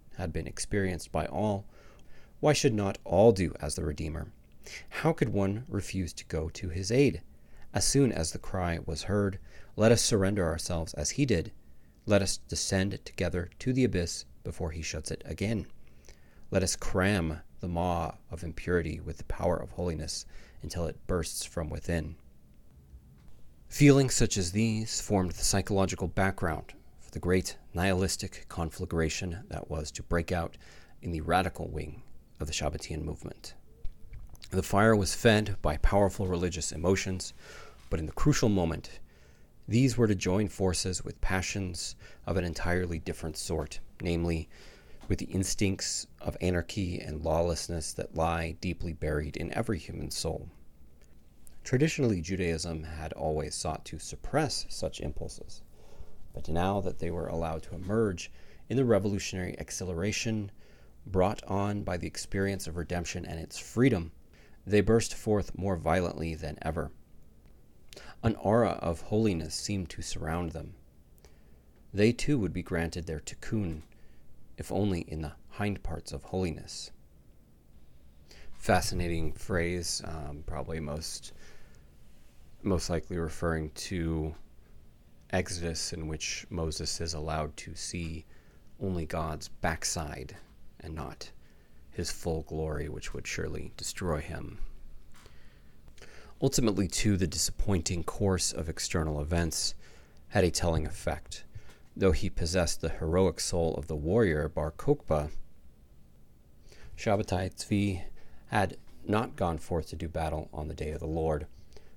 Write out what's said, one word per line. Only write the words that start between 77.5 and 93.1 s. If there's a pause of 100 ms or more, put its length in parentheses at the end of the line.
Fascinating
phrase,
um,
probably
most, (1300)
most
likely
referring
to (920)
Exodus,
in
which
Moses
is
allowed
to
see (560)
only
God's
backside (440)
and
not (600)
his
full
glory,
which